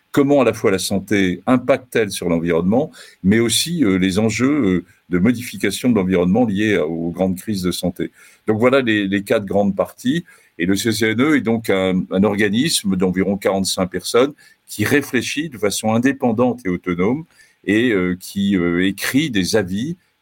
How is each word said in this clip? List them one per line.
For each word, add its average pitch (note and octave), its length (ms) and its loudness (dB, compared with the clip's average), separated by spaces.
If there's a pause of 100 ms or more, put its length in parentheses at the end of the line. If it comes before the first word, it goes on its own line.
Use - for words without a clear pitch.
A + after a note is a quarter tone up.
(100)
comment C#3+ 320 4
à - 20 2
la A2+ 80 4
fois A2 180 0
la F#2+ 80 2
santé F#2+ 680 0
impacte-t-elle B2 640 0
sur F#2 180 -6
l'environnement, E2+ 640 0 (340)
mais G#2 140 6
aussi, D3 440 0
euh, F#2+ 140 4
les F#2 220 0
enjeux, A#2 440 0
euh, F#2 220 0 (240)
de F2+ 100 0
modification A2+ 680 -2
de A#2+ 60 4
l'environnement F#2 500 2
liés G#2 300 0
à, E2 120 0
aux E2+ 240 -4
grandes F#2 280 -2
crises F#2+ 240 -6
de F2+ 100 0
santé. - 380 -4 (360)
Donc G#2+ 120 0
voilà B2+ 240 4
les, G#2+ 260 0
les G2 140 0
quatre G#2 240 -2
grandes G2 280 0
parties. B2 520 -4 (320)
Et E2+ 80 -2
le G2 100 2
C G#2+ 160 0
C G#2+ 140 0
N A2 160 0
E D3+ 160 4
est - 20 0
donc A2+ 300 -2
un, F#2+ 400 2
un F#2+ 140 2
organisme G#2 720 0
d'environ F#2 440 0
quarante-cinq F#2+ 480 -2
personnes A#2 480 0 (320)
qui - 180 -4
réfléchit C#3+ 640 -2
de B2+ 80 -14
façon G#2+ 380 -2
indépendante B2 720 0
et - 20 -2
autonome F#2 560 -2 (400)
et, A2 240 2
euh, F2+ 320 0
qui, G2+ 340 -2
euh, F2 320 2
écrit C3 440 -2
des G2 260 0
avis, G#2+ 400 -4 (260)